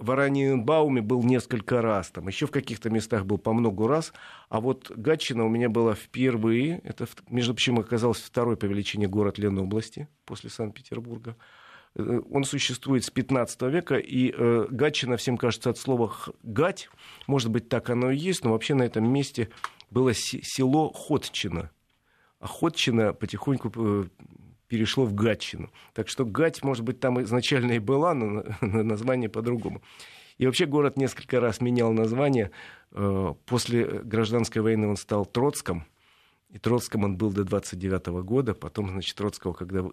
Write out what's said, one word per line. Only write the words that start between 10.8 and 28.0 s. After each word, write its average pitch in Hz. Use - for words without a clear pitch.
Э, 113
он 139
существует 131
с -
пятнадцатого 127
века, 143
и, 127
э, 117
Гатчина 127
всем 123
кажется 120
от 113
слова 120
х-, -
"гать". 151
Может 131
быть, 113
так 123
оно 123
и 135
есть, 175
но 120
вообще 113
на 135
этом 113
месте 135
было 127
се-, -
село 135
Ходчина. -
А -
Ходчина 113
потихоньку, 110
э, 104
перешло 113
в 104
Гатчину. 104
Так -
что -
Гать, 151
может 127
быть, 123
там 123
изначально 120
и 120
была, 139